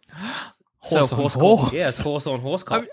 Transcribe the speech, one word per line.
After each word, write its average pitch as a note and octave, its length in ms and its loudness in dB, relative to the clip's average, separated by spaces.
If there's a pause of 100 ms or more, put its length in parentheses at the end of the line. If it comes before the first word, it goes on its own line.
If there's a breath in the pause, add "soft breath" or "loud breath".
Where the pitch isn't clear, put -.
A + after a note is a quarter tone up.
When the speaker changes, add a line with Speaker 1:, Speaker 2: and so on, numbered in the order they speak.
(120)
Speaker 1:
<gasps> D3+ 60 -20 (640 loud breath)
So D#3+ 140 2
Speaker 2:
Horse C#3 140 2
on A#2 60 -2
Speaker 1:
horse - 160 -2
Speaker 2:
horse. F3+ 280 6
Speaker 1:
cop. B2 100 0
Yes, D#3+ 320 0
horse D3 240 -4
on B2+ 120 -4
horse D3+ 220 -4
cop. A#3 200 -2 (100)